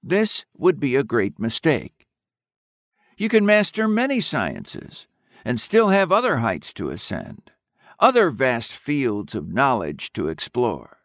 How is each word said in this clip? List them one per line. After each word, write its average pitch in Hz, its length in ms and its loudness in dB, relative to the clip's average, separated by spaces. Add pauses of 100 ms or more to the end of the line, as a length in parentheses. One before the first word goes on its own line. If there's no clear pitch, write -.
This 202 440 -2 (100)
would 165 240 2
be 131 160 0
a 139 80 4
great 107 360 -2
mistake. 113 680 -2 (1080)
You 214 120 -2
can 214 160 4
master 208 420 2
many 240 340 0
sciences - 840 -6 (360)
and 117 160 -4
still 220 300 2
have 190 220 2
other 214 260 2
heights 113 360 -4
to 78 160 -6
ascend, - 640 -10 (480)
other 233 300 6
vast 123 420 0
fields 120 640 -4
of 85 160 -6
knowledge 104 600 -2
to 82 140 -4
explore. 80 760 -4